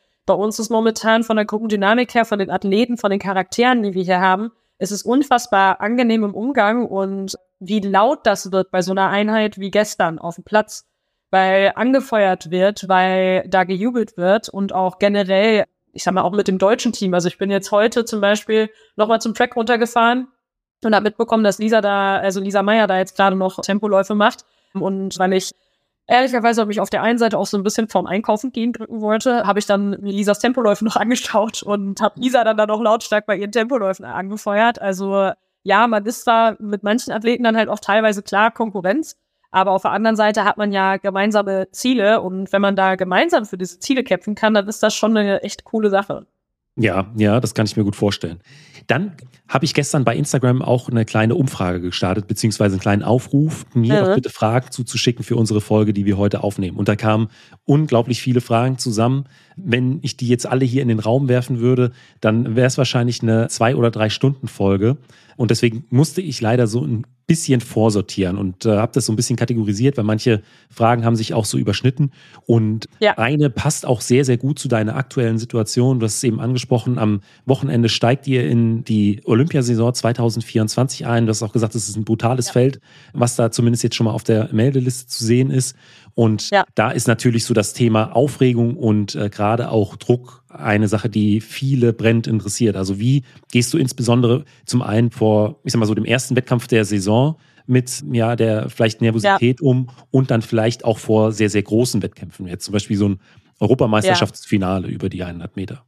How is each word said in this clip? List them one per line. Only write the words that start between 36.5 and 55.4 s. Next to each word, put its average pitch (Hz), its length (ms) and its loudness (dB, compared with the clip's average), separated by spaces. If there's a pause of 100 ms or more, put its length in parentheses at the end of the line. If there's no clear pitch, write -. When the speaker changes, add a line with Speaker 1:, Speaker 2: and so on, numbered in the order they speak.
Speaker 1:
mit 208 220 -6
manchen 214 300 -2
Athleten 233 320 -2
dann 220 120 2
halt 220 120 0
auch 202 100 -4
teilweise 214 440 0
klar 214 280 2
Konkurrenz, 208 640 -4 (360)
aber 190 200 2
auf 190 100 0
der - 100 -2
anderen 220 240 0
Seite 214 280 0
hat 208 120 0
man 208 160 -2
ja 196 240 0
gemeinsame 196 760 -2
Ziele 226 520 2
und 190 300 -6
wenn 196 100 2
man 202 120 2
da 190 220 2
gemeinsam 214 480 0
für 185 140 -12
diese 180 200 -10
Ziele 262 240 -2
kämpfen 208 320 -2
kann, 220 200 0
dann 202 120 2
ist - 160 -6
das 214 120 2
schon 220 220 2
eine 202 260 0
echt - 220 -10
coole 214 260 0
Sache. 196 360 -2 (480)
Speaker 2:
Ja, 98 420 0
ja, 107 220 4
das - 160 -2
kann 107 120 0
ich - 100 -6
mir 107 80 0
gut 98 120 -2
vorstellen. 90 440 -4 (460)
Dann 175 260 -2 (360)
habe 135 160 0
ich 147 100 -4
gestern 139 300 0
bei 117 120 0
Instagram 127 460 0
auch - 260 0
eine 113 160 0
kleine 110 300 2
Umfrage 92 460 -2
gestartet, 92 460 -2
beziehungsweise 104 480 0
einen 95 60 -4
kleinen 101 220 0
Aufruf, 143 640 0 (100)
mir 120 280 2
Speaker 1:
Mhm. 185 40 2
Speaker 2:
doch 190 100 4
bitte 135 140 -2
Fragen 117 400 -2
zuzuschicken 120 540 -4
für 123 120 -2
unsere 110 240 2